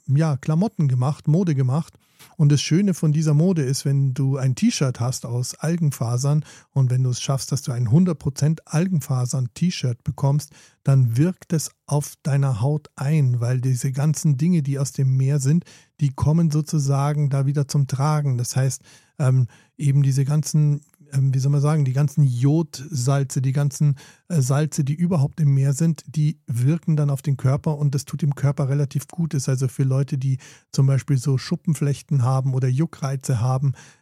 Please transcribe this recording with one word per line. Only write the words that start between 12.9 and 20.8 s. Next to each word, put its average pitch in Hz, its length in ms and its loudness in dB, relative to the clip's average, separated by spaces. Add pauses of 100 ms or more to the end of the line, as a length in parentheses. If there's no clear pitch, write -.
ein, 131 440 0
weil 123 200 -2
diese 131 320 -2
ganzen 147 440 0
Dinge, 160 260 2
die 139 160 -4
aus 135 140 -4
dem 131 240 0
Meer 135 240 0
sind, 147 240 2 (360)
die 143 100 0
kommen 160 400 0
sozusagen 147 800 0
da 135 180 0
wieder 143 220 -2
zum 143 180 0
Tragen. 143 520 0
Das - 180 -4
heißt, 131 260 0 (360)
ähm, 131 280 2 (300)
eben 143 260 2
diese 135 220 2
ganzen, 147 560 0 (320)